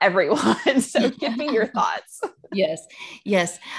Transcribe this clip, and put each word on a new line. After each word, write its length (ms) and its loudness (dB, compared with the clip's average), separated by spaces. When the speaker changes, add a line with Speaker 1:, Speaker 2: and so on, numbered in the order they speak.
Speaker 1:
everyone. 640 2
<laughs> 160 4
So 280 0
give 280 -4
me 140 -4
your 160 0
Speaker 2:
<laughs> 100 -10
Speaker 1:
thoughts. 420 -4
Speaker 2:
Yes. 340 -2
Yes. 340 0